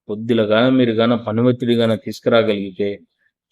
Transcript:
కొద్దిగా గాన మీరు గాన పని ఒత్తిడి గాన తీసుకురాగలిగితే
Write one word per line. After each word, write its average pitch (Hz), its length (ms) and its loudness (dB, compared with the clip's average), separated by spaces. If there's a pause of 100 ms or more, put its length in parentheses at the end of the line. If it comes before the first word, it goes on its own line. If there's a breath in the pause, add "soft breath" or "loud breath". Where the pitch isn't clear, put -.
కొద్దిగా 113 340 -2
గాన 107 260 2
మీరు 131 220 2
గాన 113 240 2
పని 113 260 -4
ఒత్తిడి 123 340 0
గాన 113 200 2
తీసుకురాగలిగితే 101 1080 -2 (520)